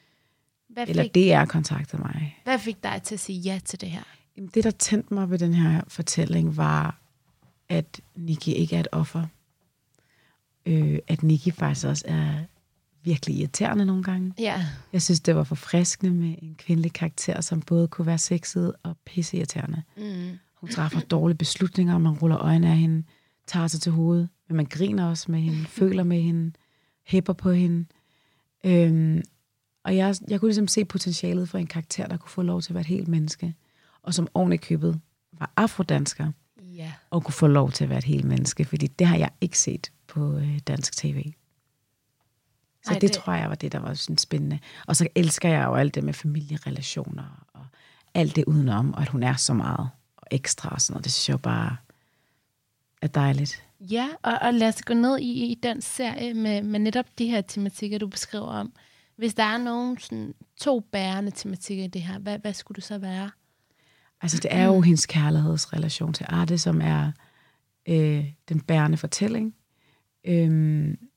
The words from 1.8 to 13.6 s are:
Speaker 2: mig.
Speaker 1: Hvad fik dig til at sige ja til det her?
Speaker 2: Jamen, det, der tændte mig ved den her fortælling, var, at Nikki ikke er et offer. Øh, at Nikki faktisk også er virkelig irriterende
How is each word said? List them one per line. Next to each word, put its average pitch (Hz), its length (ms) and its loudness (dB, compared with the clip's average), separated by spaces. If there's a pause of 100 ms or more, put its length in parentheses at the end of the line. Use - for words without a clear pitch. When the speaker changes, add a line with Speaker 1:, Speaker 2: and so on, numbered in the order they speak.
Speaker 2:
mig. 151 420 -6
Speaker 1:
Hvad 254 160 0
fik 208 240 -8
dig 196 200 -6
til - 120 -8
at 190 40 -8
sige 190 200 -8
ja 190 260 -4
til - 160 -10
det 175 100 -10
her? 170 120 -10 (340)
Speaker 2:
Jamen, 196 160 -12
det, 220 100 4
der 220 80 2
tændte - 420 0
mig 196 160 0
ved 180 100 0
den 170 140 2
her 160 340 4
fortælling, 160 680 0
var, 156 420 0 (720)
at 165 320 -4 (140)
Nikki 165 380 -4
ikke 165 220 0
er 170 40 2
et 165 120 -2
offer. 160 340 -2 (1400)
Øh, 151 420 2
at 160 160 -2
Nikki 156 280 4
faktisk 143 360 -2
også 147 200 -2
er 156 280 0 (680)
virkelig 156 340 -2
irriterende 196 480 0